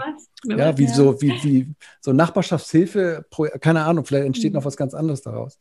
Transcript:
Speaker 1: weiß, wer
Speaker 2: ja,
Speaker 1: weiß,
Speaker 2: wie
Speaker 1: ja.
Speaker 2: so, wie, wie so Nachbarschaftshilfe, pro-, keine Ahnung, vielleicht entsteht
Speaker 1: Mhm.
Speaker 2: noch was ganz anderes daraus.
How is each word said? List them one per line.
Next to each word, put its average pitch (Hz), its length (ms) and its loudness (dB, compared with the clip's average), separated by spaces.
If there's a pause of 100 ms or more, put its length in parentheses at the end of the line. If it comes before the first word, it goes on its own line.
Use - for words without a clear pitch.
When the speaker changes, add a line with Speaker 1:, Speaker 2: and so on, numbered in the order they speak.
(140)
Speaker 1:
weiß, - 140 -20 (160)
wer 220 140 -4
Speaker 2:
ja, 147 140 2
Speaker 1:
weiß, 135 60 -2
Speaker 2:
wie 139 60 4
Speaker 1:
ja. 123 100 2
Speaker 2:
so, 139 280 4
wie, 131 220 0
wie 139 300 0 (280)
so 139 100 -2
Nachbarschaftshilfe, 170 1160 0
pro-, 151 180 -4 (100)
keine 160 260 2
Ahnung, 160 200 0
vielleicht 139 220 0
entsteht 156 260 -2
Speaker 1:
Mhm. 156 60 -4
Speaker 2:
noch 139 80 -4
was 135 100 -6
ganz 135 160 -4
anderes 156 300 -4
daraus. 117 380 -12